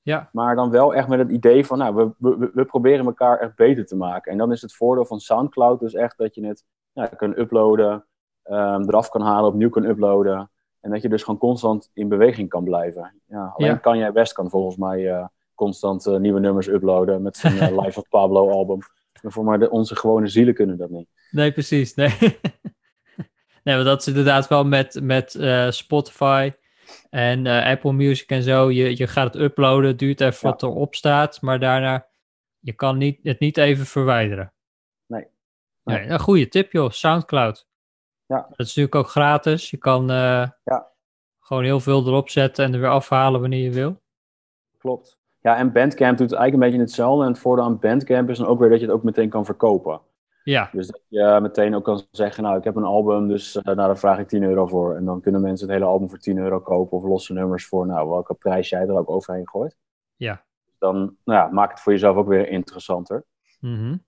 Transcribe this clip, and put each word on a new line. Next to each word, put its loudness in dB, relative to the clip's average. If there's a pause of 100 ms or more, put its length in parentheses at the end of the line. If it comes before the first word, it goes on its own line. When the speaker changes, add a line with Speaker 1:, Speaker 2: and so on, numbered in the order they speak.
Speaker 1:
Ja. -6
Speaker 2:
Maar -2
dan 0
wel 4
echt 0
met 2
het 0
idee 6
van, -4
"Nou, -2
we, 2
we, 0
we, -4
we 0
proberen 2
elkaar 2
echt -6
beter 4
te -12
maken." -6
En -6
dan 0
is -4
het -18
voordeel 0
van -12
SoundCloud 0
dus -8
echt -4
dat -6
je -12
het, -12 (260)
ja, -6
kan -6
uploaden, 2 (380)
ehm, -2
eraf 0
kan -4
halen, 2
opnieuw 0
kan -2
uploaden. 0 (300)
En -8
dat -4
je -4
dus -2
gewoon -8
constant -2
in -6
beweging 2
kan -4
blijven. -6
Ja, -12
alleen 0
Speaker 1:
Ja. -2
Speaker 2:
Kanye 0
West 2
kan -6
volgens -2
mij, -4
eh, -6 (300)
constant, -4
eh, 0
nieuwe 2
nummers 0
uploaden 2
met -8
zijn, 0
eh, 0
Speaker 1:
<laughs> 0
Speaker 2:
Life -6
of -16
Pablo 4
album. -2 (440)
Maar -14
voor -6
mij 2
de, 4
onze -2
gewone 0
zielen 4
kunnen -2
dat -10
niet. -16 (220)
Speaker 1:
Nee, 0
precies. -2
Nee. 2
<laughs> 2 (1200)
Nee, 0
want 2
dat 4
is -6
inderdaad 2
wel 2
met, 0
met, -2
eh, 0
Spotify 0 (560)
en, -2
eh, 2
Apple -2
Music 0
en -2
zo. 4
Je, 0
je -2
gaat -2
het -4
uploaden, 2
het -2
duurt -2
even 0
Speaker 2:
Ja. 0
Speaker 1:
wat -6
erop -6
staat, 0
maar -2
daarna, 0 (540)
je -14
kan -2
niet, -2
het -4
niet 0
even 2
verwijderen. -2 (520)
Speaker 2:
Nee. -12 (560)
Speaker 1:
Nee, -4
Speaker 2:
Nee. -10
Speaker 1:
een -2
goede 2
tip, -2
joh. 0
SoundCloud. -2 (580)
Speaker 2:
Ja. -4
Speaker 1:
Dat -8
is -8 (100)
natuurlijk 0
ook 2
gratis. 0
Je -12
kan, 0
eh, 0 (160)
Speaker 2:
Ja. -6 (520)
Speaker 1:
gewoon -4
heel 0
veel 2
erop 0
zetten 0
en -2
er -2
weer 0
afhalen 2
wanneer -4
je -4
wil. -4 (760)
Speaker 2:
Klopt. -8 (220)
Ja, 2
en 0
Bandcamp 4
doet 0
eigenlijk 0
een 4 (100)
beetje 0
hetzelfde. 0
En 0
het -6
voordeel 2
aan -2
Bandcamp 0
is -6
dan -4
ook 2
weer 6
dat 6
je -4
het 0
ook -4
meteen 0
kan -4
verkopen. -2 (420)
Speaker 1:
Ja. -2
Speaker 2:
Dus -8
dat -18
je 4
meteen 0
ook -4
kan -4
zeggen, -6
"Nou, -2
ik -4
heb -4
een -4
album, 0
dus, -6
eh, -6
nou, -2
daar 0
vraag 2
ik -8
tien -2
euro 2
voor." -2
En -6
dan -6
kunnen 0
mensen -4
het -4
hele 0
album 0
voor -18
tien -4
euro -2
kopen -4
of -6
losse -4
nummers -4
voor, -4
nou, -4
welke -4
prijs -4
jij -2
er 0
ook -2
overheen -6
gooit. -8 (380)
Speaker 1:
Ja. -10 (340)
Speaker 2:
Dan, -2 (300)
nou 2
ja, 2
maakt 0
het -20
voor 0
jezelf 4
ook 0
weer 0
interessanter. -8 (340)
Speaker 1:
Mhm. -8 (120)